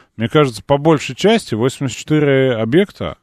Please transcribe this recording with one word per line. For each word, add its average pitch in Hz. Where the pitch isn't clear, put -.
мне 113
кажется, 131
по 143
большей 143
части 208
восемьдесят 123
четыре 139
объекта — 113